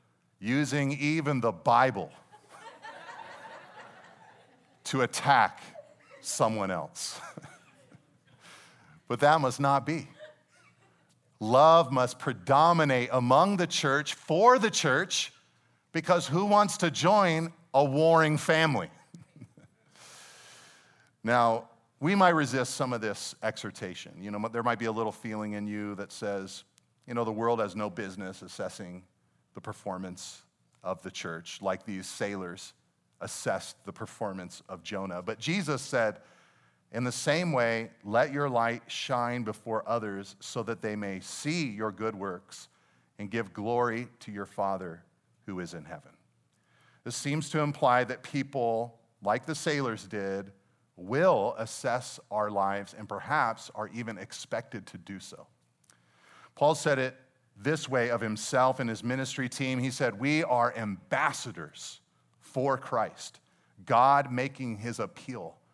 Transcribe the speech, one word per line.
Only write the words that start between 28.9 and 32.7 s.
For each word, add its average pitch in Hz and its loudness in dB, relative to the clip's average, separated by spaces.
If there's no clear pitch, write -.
the 98 -14
performance 92 -10
of 90 -6
the 95 -12
church - -10
like 95 -2
these 95 -8
sailors 95 -8